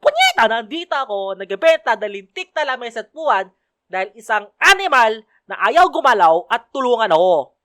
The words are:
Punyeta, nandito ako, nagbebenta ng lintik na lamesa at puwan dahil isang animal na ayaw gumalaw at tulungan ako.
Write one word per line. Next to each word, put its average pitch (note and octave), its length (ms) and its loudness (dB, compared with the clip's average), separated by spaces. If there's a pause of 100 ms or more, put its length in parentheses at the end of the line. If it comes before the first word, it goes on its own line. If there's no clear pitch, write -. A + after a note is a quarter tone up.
Punyeta, E5+ 500 0
nandito A#3 460 -6
ako, G3+ 420 -6
nagbebenta G#3+ 600 -2
ng G#3 120 -8
lintik G3+ 460 -14
na D4 180 -4
lamesa A#3 320 -10
at - 80 -20
puwan A#3+ 360 -2 (400)
dahil F#3+ 280 -6
isang G#3 400 -4
animal D4 640 2 (240)
na F#3+ 140 -12 (100)
ayaw E4 220 4
gumalaw F#3 580 2
at A#3 240 -4
tulungan A#3+ 380 0
ako. E3 420 2 (120)